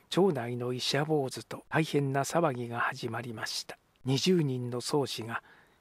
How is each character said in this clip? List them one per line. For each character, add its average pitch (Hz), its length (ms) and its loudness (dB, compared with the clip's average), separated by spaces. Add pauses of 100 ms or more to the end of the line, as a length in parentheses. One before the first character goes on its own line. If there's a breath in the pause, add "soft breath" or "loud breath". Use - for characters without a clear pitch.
町 185 220 4
内 120 240 -2
の 120 160 -2
医 127 80 -2
者 139 240 0
坊 147 260 2
主 117 140 -10
と - 260 -14
大 156 140 2
変 143 300 2
な 139 80 2
騒 156 320 2
ぎ 123 160 -6
が 117 100 -4
始 127 300 -2
ま 113 100 -4
り 117 140 -8
ま 113 120 -8
し - 200 -6
た。 - 120 -14 (280)
二 135 120 2
十 180 240 4
人 127 280 0
の 123 100 -4
宗 139 260 0
師 - 180 -6
が 113 200 -6 (380 soft breath)